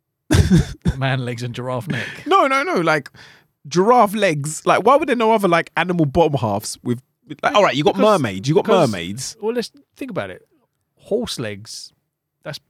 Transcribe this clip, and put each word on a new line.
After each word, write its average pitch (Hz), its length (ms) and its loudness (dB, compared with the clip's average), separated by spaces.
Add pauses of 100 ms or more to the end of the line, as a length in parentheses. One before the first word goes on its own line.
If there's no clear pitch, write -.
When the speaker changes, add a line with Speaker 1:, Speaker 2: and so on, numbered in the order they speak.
(300)
Speaker 1:
<laughs> - 680 2
Speaker 2:
Man 131 280 -2
legs 120 180 -8
and 120 120 -8
giraffe 127 320 -8
neck. 139 200 -6 (180)
Speaker 1:
No, 339 220 2
no, 269 160 0
no. 349 180 -4
Like, 156 280 -2 (580)
giraffe 196 460 2
legs. 156 520 -2
Like, 165 200 2
why 254 120 6
were 311 80 0
there 269 100 0
no 226 180 2
other, 202 140 2
like, 170 300 0
animal 175 280 0
bottom 151 340 2
halves 107 440 -4
with, 120 180 -4 (400)
like, 285 140 0
all 208 80 6
right, 160 120 2
you 143 80 0
got 190 120 2
Speaker 2:
Because, 202 240 4
Speaker 1:
mermaids. 98 300 -4
You 156 60 4
got 208 100 2
Speaker 2:
because, 180 260 4
Speaker 1:
mermaids. 95 500 -8
Speaker 2:
well, 220 120 -4
let's 240 180 -6 (240)
think 269 160 -12
about 117 180 -8
it. - 180 -18 (500)
Horse - 420 -6
legs, 107 540 -12 (500)
that's, 151 160 -14 (100)